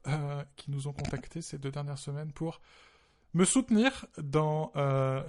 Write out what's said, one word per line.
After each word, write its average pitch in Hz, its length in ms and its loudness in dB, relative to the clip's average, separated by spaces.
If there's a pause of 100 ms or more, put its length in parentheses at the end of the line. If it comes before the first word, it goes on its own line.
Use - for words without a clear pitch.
euh, 143 360 -2 (120)
qui - 160 -12
nous 139 160 -6
ont 143 60 -8
contactés 139 480 -8
ces 151 180 -10
deux 135 120 -6
dernières 143 280 -6
semaines 147 320 -8
pour 160 280 -6 (720)
me 180 120 6
soutenir 254 600 4 (120)
dans, 151 580 0
euh, 135 540 2